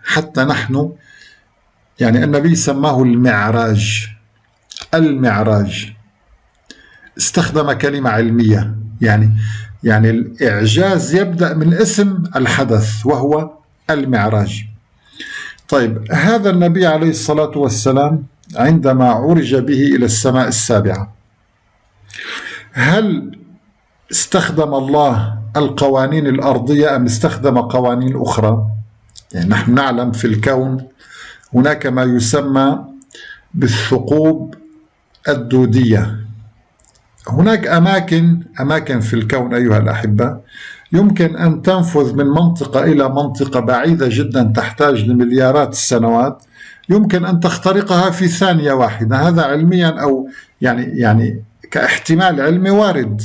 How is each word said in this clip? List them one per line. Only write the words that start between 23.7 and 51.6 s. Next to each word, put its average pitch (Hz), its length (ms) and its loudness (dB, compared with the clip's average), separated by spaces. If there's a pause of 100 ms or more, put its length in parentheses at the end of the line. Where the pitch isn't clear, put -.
استخدم 156 640 -2
الله 135 640 0 (180)
القوانين 139 680 0
الأرضية 139 680 0
أم 123 80 0
استخدم 123 540 0
قوانين 123 580 -2
أخرى؟ 110 500 0 (680)
يعني 87 160 -2
نحن 107 260 2
نعلم 123 380 0
في 110 140 -4
الكون 131 580 0 (680)
هناك 143 320 2
ما 127 160 0
يسمى 135 760 0 (760)
بالثقوب 139 1000 0 (760)
الدودية. 123 880 2 (1120)
هناك 180 380 2
أماكن، 170 760 2 (200)
أماكن 139 400 -2
في 107 140 -2
الكون 123 400 -2
أيها 120 240 2
الأحبة 110 580 0 (560)
يمكن 170 440 2
أن 165 260 0
تنفذ 170 520 0
من 143 120 0
منطقة 147 580 0
إلى 143 240 2
منطقة 135 520 -2
بعيدة 127 500 0
جدا 117 320 -2 (140)
تحتاج 117 480 0
لمليارات 127 680 2
السنوات، 117 720 0 (460)
يمكن 180 360 2
أن 180 160 0
تخترقها 185 680 0
في 180 180 0
ثانية 170 440 0
واحدة. 113 440 0 (120)
هذا 170 140 2
علميا 165 460 2
أو 139 400 -2 (320)
يعني، 123 380 -2
يعني 110 460 0 (260)